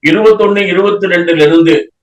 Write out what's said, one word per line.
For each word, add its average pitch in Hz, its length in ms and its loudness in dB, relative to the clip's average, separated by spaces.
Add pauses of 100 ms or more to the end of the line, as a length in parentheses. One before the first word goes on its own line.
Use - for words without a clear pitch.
இருபத்தொன்னு, 208 640 0
இருபத்தி 196 400 -2
ரெண்டுல 170 340 -2
இருந்து 160 340 2 (280)